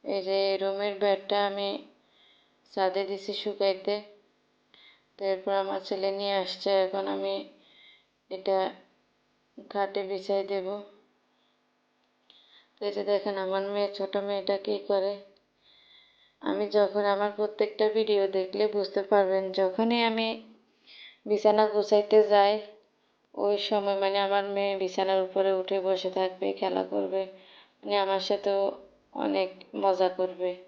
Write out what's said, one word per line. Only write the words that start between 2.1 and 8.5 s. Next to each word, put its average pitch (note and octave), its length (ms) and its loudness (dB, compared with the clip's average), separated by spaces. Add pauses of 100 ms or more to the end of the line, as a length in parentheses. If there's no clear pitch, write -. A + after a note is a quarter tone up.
ছাদে F#3+ 380 0
দিছি G3 220 -6 (100)
শুকাইতে। G3 520 0 (1200)
তো - 60 -18 (120)
এরপর F#3+ 200 -2 (100)
আমার G3 260 -4
ছেলে G3 200 -2 (100)
নিয়ে G3+ 240 -2
আসছে, F#3 280 -4 (140)
এখন G3 200 -4 (100)
আমি G3 200 -4 (960)
এটা F#3+ 280 -2 (1120)